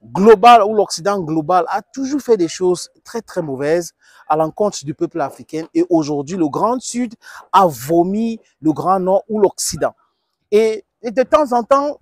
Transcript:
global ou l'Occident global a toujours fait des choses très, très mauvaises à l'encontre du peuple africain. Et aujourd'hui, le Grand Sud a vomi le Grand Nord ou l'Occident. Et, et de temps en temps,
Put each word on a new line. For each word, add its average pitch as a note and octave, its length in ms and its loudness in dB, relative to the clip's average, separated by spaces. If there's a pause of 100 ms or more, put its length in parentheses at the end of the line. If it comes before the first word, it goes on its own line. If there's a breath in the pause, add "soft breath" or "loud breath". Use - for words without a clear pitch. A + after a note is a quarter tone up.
global G#3+ 560 8
ou G#3+ 140 0
l'Occident G3+ 440 -2
global E3 480 -2
a - 140 -6
toujours C4+ 400 -6
fait A3+ 160 2
des E3+ 100 0
choses F3+ 440 -2 (120)
très, A3+ 200 -12
très - 180 -8
mauvaises D3+ 520 -4 (340 soft breath)
à D3+ 80 0
l'encontre D#3+ 500 -4
du D#3 80 -8
peuple E3+ 260 -8
africain. D3 540 -8
Et E3 160 2
aujourd'hui, D3+ 480 -2
le D#3+ 100 0
Grand F#3+ 320 -2
Sud A#3 360 -8 (360 loud breath)
a F#3+ 140 4
vomi F3 720 0 (220)
le D#3 100 0
Grand F3 280 0
Nord F#3 280 0
ou G#3+ 120 -4
l'Occident. D#3 560 -4 (560)
Et, A3 340 0 (160)
et A#3+ 80 -8
de B3+ 140 0
temps D4 300 0
en A#3+ 100 0
temps, C#4 380 0